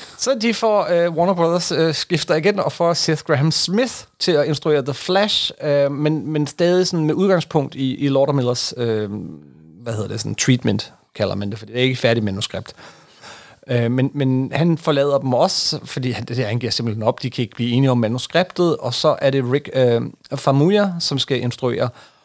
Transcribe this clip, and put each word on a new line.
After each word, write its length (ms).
Så 240
de 120
får, 360
øh, 260
Warner 180
Brothers, 380
øh, 220
skifter 400
igen 260
og 120
får 220
Seth 280
Graham 280
Smith 420
til 140
at 140
instruere 360
The 120
Flash, 560
øh, 300
men, 400
men 140
stadig 400
sådan 200
med 80
udgangspunkt 600
i, 220
i 120
Lord 200
og 60
Millers, 420
øh, 340
hvad 100
hedder 160
det, 120
sådan 140
treatment, 580
kalder 200
man 160
det, 80
for 80
det 120
er 40
ikke 140
færdigt 280
manuskript. 480
Øh, 200
men, 240
men 400
han 240
forlader 400
dem 160
også, 500
fordi 260
han, 140
det 120
der, 100
han 120
giver 140
simpelthen 300
op, 200
de 80
kan 120
ikke 120
blive 160
enige 200
om 80
manuskriptet, 800
og 180
så 260
er 100
det 220
Rick, 220
øh, 260
Famuyiwa, 640
som 180
skal 240
instruere. 460